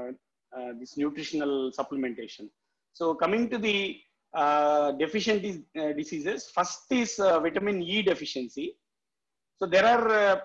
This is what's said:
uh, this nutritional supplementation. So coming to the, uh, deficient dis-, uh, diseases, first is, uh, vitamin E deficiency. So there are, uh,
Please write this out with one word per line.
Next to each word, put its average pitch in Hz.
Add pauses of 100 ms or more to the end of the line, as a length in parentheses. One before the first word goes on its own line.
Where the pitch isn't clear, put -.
(560)
uh, 123
this 127
nutritional 143
supplementation. 117 (460)
So 165
coming 202
to 240
the, 202 (360)
uh, 147
deficient 190
dis-, 185 (180)
uh, 151
diseases, 156
first 180 (100)
is, 247
uh, 180
vitamin 185
E 196
deficiency. 143 (800)
So 190
there 190
are, 233
uh, 202